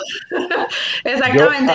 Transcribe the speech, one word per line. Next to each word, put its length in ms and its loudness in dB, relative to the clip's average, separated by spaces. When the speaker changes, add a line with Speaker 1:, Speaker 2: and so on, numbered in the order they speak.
Speaker 1:
deuda. 360 -4
Speaker 2:
<laughs> 180 -6
Exactamente. 720 2